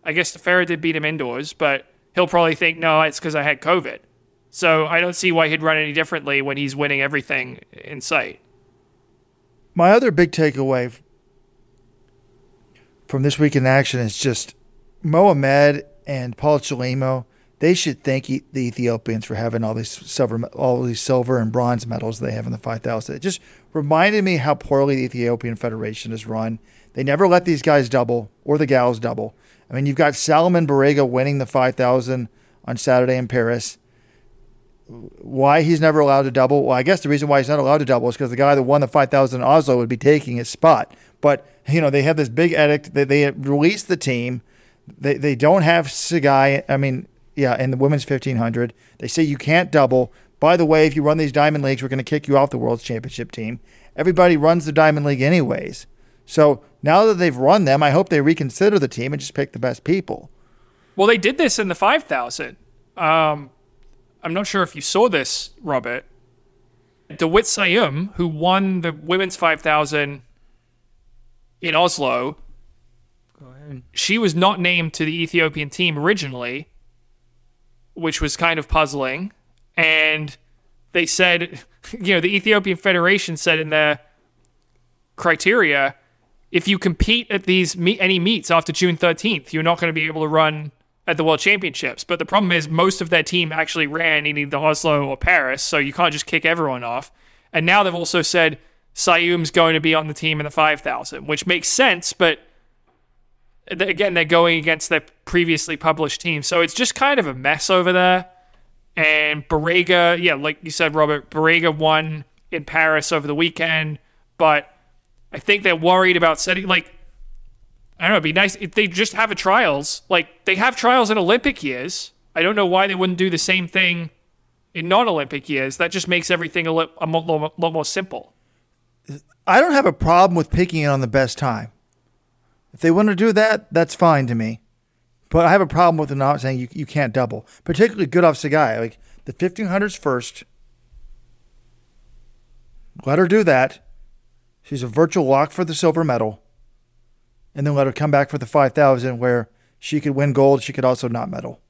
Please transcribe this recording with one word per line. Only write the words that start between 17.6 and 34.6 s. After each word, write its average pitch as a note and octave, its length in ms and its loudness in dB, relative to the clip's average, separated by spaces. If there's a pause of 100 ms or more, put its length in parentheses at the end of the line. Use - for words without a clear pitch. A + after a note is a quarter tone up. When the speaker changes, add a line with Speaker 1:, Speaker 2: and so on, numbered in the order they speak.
Speaker 2:
They E3 140 4
should D#3+ 280 -4
thank C3+ 260 -4
E-, C3 140 -4 (100)
the C3 140 -4
Ethiopians A2+ 580 -4
for A2 120 -8
having A2+ 260 -4
all A2 120 -4
these A2+ 140 -8
silver - 500 -4
me-, A#2 100 -6
all B2+ 340 -2
these A#2+ 180 -6
silver B2+ 380 0
and A2 140 -2
bronze A#2+ 340 -2
medals A#2 320 -8
they B2+ 140 -6
have A2+ 140 -8
in A#2+ 60 -8
the A#2 60 -8
five A2+ 240 -8
thousand. A#2+ 320 -6
It C3+ 60 -12
just F3+ 200 -6 (320)
reminded E3 520 2
me F3+ 140 0
how C#3 180 0
poorly C#3 400 0
the B2+ 80 -2
Ethiopian A#2+ 500 -4
Federation A2 560 -8
is A2 160 -12
run. A2+ 320 -6 (360)
They C3 100 -4
never D3+ 240 2
let F3 160 4
these D#3+ 180 0
guys C#3+ 260 4
double A#2+ 420 -2 (140)
or D3 140 0
the D3+ 80 0
gals B2 320 2
double. A2 380 -8 (340)
I - 40 -10
mean, C#3 120 -2
you've C#3 100 -2
got D3 180 2
Salomon E3 520 2
Barega C#3 420 4
winning C3+ 300 -2
the B2+ 80 -4
five B2+ 300 0
thousand B2+ 520 0 (380)
on B2 100 -6
Saturday B2+ 400 2
in B2+ 120 -4
Paris. A#2 500 -2 (1120)